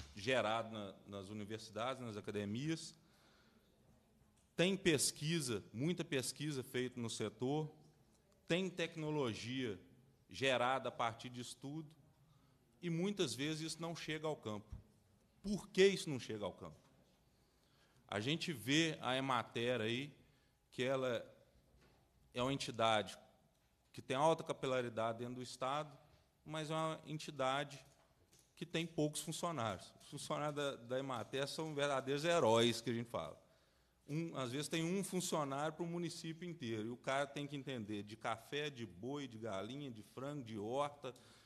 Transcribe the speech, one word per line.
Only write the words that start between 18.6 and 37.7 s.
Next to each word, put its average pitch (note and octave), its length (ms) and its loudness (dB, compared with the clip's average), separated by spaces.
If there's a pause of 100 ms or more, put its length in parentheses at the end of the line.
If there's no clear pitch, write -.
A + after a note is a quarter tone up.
a B2 160 0
Emater B2 640 0
aí, A#2+ 340 -2 (560)
que C3 120 -2
ela B2+ 420 0 (1080)
é B2 80 0
uma C3+ 100 2
entidade A2+ 640 4 (760)
que A2+ 100 -14
tem C3 140 -2
alta D#3 260 6
capilaridade A#2+ 760 0
dentro B2 180 -6
do B2+ 60 -6
Estado, C#3 540 -4 (480)
mas D#3 260 -6
é D#3+ 40 -2
uma D#3+ 320 0
entidade C#3+ 800 -2 (720)
que D#3+ 100 -8
tem E3 200 0
poucos D3+ 340 0
funcionários. D3 800 -2
Os - 100 -20
funcionários D3 460 -2
da, C#3+ 200 0
da A#2+ 220 -2
Emater C3+ 480 -2
são D#3 280 -4
verdadeiros C#3 500 2
heróis, A#2+ 560 8
que B2+ 100 -2
a A#2 40 2
gente A#2 140 -2
fala. - 320 6 (680)
Um, D#3+ 280 -2
às C3 140 0
vezes D3 180 0
tem E3 140 2
um F3+ 220 2
funcionário D#3 720 2
para F3 100 -2
o - 20 -2
município E3+ 640 -4
inteiro, A2+ 400 -2
e - 20 -4
o B2 60 -6
cara C#3 300 2
tem C#3+ 200 -6
que D3 80 -8
entender A2+ 480 -4